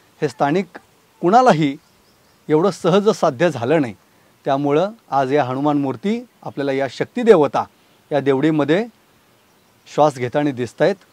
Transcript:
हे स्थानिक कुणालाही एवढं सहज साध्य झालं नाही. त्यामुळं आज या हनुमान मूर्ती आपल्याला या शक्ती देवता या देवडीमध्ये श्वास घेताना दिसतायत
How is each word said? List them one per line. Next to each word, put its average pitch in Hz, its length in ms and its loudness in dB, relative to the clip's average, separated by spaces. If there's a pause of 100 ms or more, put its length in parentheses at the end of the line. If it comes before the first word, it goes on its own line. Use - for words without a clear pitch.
(220)
हे 151 60 0
स्थानिक 160 380 -2 (540)
कुणालाही 170 560 2 (720)
एवढं 160 220 2
सहज 196 380 0
साध्य 165 420 0
झालं 131 300 0
नाही. 113 140 -4 (500)
त्यामुळं 147 460 0 (200)
आज 135 220 -2
या 143 120 2
हनुमान 139 340 -2
मूर्ती 196 480 -4 (160)
आपल्याला 139 300 -6
या 135 180 -2
शक्ती - 320 -6
देवता 151 420 2 (480)
या 143 80 0
देवडीमध्ये 147 680 0 (1080)
श्वास 147 200 2
घेताना 135 360 -4
दिसतायत 135 440 -2 (180)